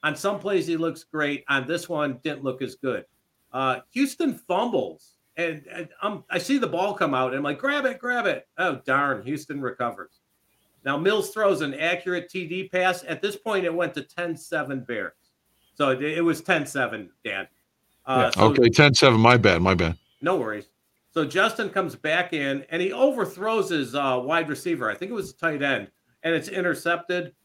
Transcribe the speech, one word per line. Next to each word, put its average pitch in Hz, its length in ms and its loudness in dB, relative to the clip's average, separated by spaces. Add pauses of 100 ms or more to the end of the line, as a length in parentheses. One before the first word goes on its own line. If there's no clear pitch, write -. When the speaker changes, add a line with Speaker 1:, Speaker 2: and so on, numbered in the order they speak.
Speaker 1:
On 151 140 -2
some 202 240 -4
plays, 190 260 -2
he 165 100 -2
looks 160 280 -4
great. 143 440 -4
On 135 200 0
this 170 200 -4
one, 147 360 -2
didn't 143 200 -6
look 131 180 -4
as 123 120 -8
good. 117 300 -4 (480)
Uh, 131 260 -2 (120)
Houston 277 440 0
fumbles. 180 800 -2 (220)
And, 160 360 -4
and, 170 160 -12 (140)
um, 208 280 -6
I 180 80 -2
see 269 200 2
the 233 80 0
ball 190 280 -2
come 147 200 0
out, 127 140 2
and 127 80 -4
I'm 143 80 -2
like, 143 160 -4
"Grab 277 240 0
it, 254 160 -2
grab 240 260 -2
it." - 220 -2 (100)
Oh, 160 260 -2
darn, 135 380 0
Houston 143 380 -8
recovers. 120 580 -6 (680)
Now, 139 140 -2
Mills 196 320 0
throws 196 300 2
an 139 140 -4
accurate 175 540 -2
T 185 200 -6
D 185 200 -6
pass. 180 380 0
At 160 160 -6
this 202 140 -4
point, 196 280 -2
it 165 80 0
went 165 220 -2
to 143 80 -8
ten 170 340 -6
seven 139 440 -6
Bears. 107 320 -6 (640)
So 139 140 2
it, 131 120 0
it 156 220 -2
was 165 160 2
ten 156 260 0
seven, 110 440 -4 (140)
Dan. 98 220 -6 (580)
Uh, 127 200 2
Speaker 2:
Yeah. 120 60 2
Speaker 1:
so 95 180 0
Speaker 3:
Okay, 127 200 6
ten 143 260 8
seven. 120 260 8
My 120 160 10
bad, 95 260 6
my 92 120 6
bad. 85 220 0 (240)
Speaker 1:
No 170 140 0
worries. 110 320 -6 (480)
So 160 100 0
Justin 196 460 0
comes 180 240 -4
back 170 380 -2
in, 139 380 -2
and 170 120 -2
he 185 100 -2
overthrows 220 760 0
his, 135 240 -2
uh, 135 260 0
wide 156 280 -2
receiver. 139 420 -4
I 101 60 -6
think 202 160 -10
it - 20 -8
was 185 160 -8
a - 60 -20
tight 151 260 -4
end, 123 260 -2 (360)
and 165 100 0
it's 165 140 -4
intercepted. 175 840 -2 (120)